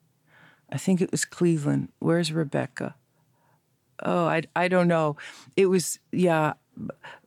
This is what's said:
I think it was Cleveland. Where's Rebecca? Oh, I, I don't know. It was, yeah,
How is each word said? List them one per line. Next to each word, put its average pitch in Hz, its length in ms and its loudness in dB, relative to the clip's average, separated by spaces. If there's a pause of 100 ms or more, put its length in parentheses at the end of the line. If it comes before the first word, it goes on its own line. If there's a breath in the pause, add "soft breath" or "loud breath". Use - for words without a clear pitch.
(720 soft breath)
I 139 60 -6
think 180 240 0
it - 100 -2
was - 140 -4
Cleveland. 147 640 0 (100)
Where's 165 320 0
Rebecca? 147 640 -6 (1080)
Oh, 175 240 0
I, 160 160 0 (120)
I 175 140 2
don't 180 180 4
know. 160 300 2 (400 loud breath)
It 190 100 6
was, 185 320 0 (140)
yeah, 165 400 2 (760 loud breath)